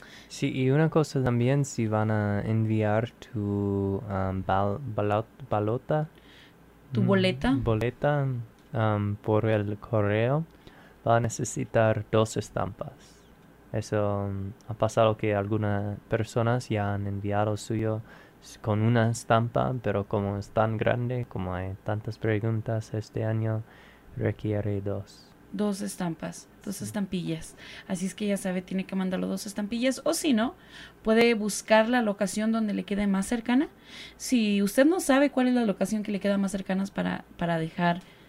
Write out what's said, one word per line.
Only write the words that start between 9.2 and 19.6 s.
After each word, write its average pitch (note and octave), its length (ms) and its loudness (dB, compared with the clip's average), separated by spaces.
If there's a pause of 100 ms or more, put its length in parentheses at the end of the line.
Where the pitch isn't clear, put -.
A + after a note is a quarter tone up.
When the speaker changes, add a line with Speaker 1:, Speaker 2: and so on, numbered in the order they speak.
Speaker 1:
el G#2 320 0
correo, A2+ 640 0 (600)
va A#2 100 6
a A#2 40 4
necesitar A2+ 920 0
dos A2 260 2
estampas. - 800 -8 (600)
Eso, G2+ 560 -2
mm, G2 380 -10
ha A2 40 -6
pasado A2 420 4
que G#2+ 180 0
algunas G#2 640 0 (100)
personas A#2 600 0
ya G2+ 260 0
han G2+ 120 -4
enviado G2+ 500 0
suyo A2 460 -2 (400)
s-, - 180 -20
con G#2+ 220 0
una A2+ 280 6
estampa, A#2 720 0